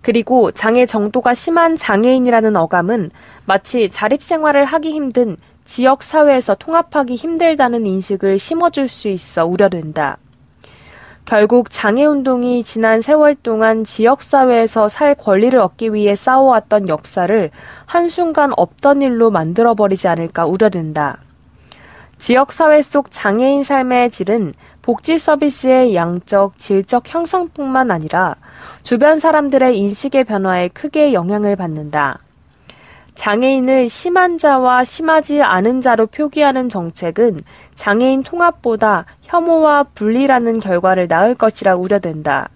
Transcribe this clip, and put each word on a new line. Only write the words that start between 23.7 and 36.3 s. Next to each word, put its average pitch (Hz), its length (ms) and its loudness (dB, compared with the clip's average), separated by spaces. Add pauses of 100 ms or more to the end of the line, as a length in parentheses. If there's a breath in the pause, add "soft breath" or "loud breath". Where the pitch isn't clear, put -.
질은 196 440 -4 (280 soft breath)
복지 - 360 -2
서비스의 262 760 2
양적, 180 640 -2
질적 196 540 -2
향상뿐만 311 800 -4
아니라 165 460 -2 (460 loud breath)
주변 294 360 2
사람들의 277 600 2
인식의 240 460 -2
변화에 190 440 -2
크게 294 440 -2
영향을 202 440 -2
받는다. 151 640 -4 (960 soft breath)
장애인을 254 720 0
심한 359 500 -2
자와 254 460 2
심하지 302 580 0
않은 220 380 0
자로 226 260 2
표기하는 277 640 -2